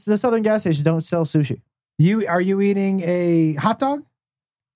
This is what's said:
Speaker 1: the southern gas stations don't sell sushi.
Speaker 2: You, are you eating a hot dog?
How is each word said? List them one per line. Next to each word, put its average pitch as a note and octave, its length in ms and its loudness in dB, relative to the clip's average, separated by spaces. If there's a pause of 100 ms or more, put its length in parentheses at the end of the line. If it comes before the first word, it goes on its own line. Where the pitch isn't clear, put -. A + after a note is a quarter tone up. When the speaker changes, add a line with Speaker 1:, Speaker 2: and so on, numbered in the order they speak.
Speaker 1:
the G#3+ 120 0
southern A3+ 260 0
gas G#3+ 180 0
stations D#3 220 0
don't D#3+ 220 2
sell E3+ 200 -2
sushi. D3 360 -2 (360)
Speaker 2:
You, G3 300 2
are F3 140 0
you G3 200 0
eating G3 440 0
a E3+ 500 2
hot G3+ 240 -2
dog? C#4+ 240 -4 (720)